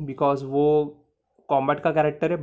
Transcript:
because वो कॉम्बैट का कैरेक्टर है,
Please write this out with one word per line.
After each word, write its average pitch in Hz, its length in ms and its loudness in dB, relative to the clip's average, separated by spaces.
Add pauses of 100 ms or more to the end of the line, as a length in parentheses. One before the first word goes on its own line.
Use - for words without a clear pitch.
because 139 380 0
वो 147 560 0 (480)
कॉम्बैट 139 320 0
का 165 120 0
कैरेक्टर 151 380 0
है, 175 120 -2